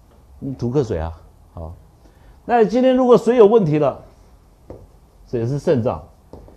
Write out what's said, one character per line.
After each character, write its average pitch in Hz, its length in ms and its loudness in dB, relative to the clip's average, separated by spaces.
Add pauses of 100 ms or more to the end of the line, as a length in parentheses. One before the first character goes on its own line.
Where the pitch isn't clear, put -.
(400)
嗯， 135 140 -10
吐 120 160 -8
克 139 120 -2
水 107 160 -6
啊。 80 140 -8 (400)
好， 82 220 -16 (720)
那 233 180 2
今 214 180 -2
天 254 140 2
如 254 100 2
果 240 120 6
水 233 180 0
有 220 100 6
问 220 160 4
题 151 160 -2
了， 139 240 -4 (1200)
水 117 200 -6
是 139 120 -6
肾 139 240 0
脏， 101 200 -6 (540)